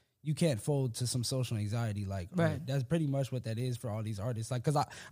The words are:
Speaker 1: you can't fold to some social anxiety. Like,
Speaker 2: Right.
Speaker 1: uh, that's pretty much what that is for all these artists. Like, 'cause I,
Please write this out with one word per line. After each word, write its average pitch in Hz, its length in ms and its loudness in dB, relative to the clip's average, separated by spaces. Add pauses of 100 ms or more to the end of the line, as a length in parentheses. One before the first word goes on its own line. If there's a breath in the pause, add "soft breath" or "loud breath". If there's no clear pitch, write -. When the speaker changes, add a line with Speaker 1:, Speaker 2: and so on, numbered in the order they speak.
(220 soft breath)
Speaker 1:
you 147 120 0
can't 147 260 2
fold 135 360 2
to 123 100 0
some 120 180 0
social 123 320 0
anxiety. 104 480 0
Like, 95 300 -4
Speaker 2:
Right. 160 220 4
Speaker 1:
uh, - 100 -2
that's 135 180 0
pretty 160 220 2
much 135 260 0
what 127 120 -4
that 113 140 -2
is 127 200 -2
for 127 100 -6
all 107 140 -2
these 107 180 -4
artists. 110 300 -2
Like, 123 140 -2
'cause 147 120 4
I, 143 80 4 (280 loud breath)